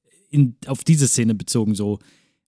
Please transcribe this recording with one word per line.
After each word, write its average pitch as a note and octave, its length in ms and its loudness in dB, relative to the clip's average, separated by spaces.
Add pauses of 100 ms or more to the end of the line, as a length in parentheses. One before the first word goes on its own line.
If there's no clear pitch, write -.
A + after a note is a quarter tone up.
(300)
in, C#3 260 2 (100)
auf C3+ 180 -6
diese D3 240 2
Szene A2+ 260 0
bezogen G#2+ 400 -2
so G#2 240 -4 (500)